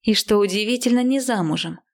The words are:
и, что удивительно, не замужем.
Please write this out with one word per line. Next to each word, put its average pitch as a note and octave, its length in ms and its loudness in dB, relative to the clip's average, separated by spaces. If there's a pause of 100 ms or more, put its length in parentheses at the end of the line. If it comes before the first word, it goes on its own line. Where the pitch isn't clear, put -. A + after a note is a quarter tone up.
и, A3 120 0
что G#3 240 2
удивительно, A3+ 640 0
не C4 160 0
замужем. E3+ 600 -4 (140)